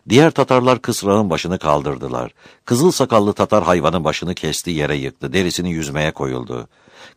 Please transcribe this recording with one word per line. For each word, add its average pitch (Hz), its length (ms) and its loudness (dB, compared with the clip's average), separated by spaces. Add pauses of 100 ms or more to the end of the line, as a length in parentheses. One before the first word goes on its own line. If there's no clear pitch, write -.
Diğer 143 220 8
Tatarlar 127 500 2
kısrağın 101 480 0
başını 85 300 -4
kaldırdılar. 67 760 -2 (320)
Kızıl 139 260 2
sakallı 107 420 2
Tatar 104 300 2
hayvanın 85 400 2
başını 80 320 -4
kesti, 78 360 -6
yere 76 240 -2
yıktı, 69 380 -8
derisini 90 380 -2
yüzmeye 76 400 -4
koyuldu. 62 560 -8 (500)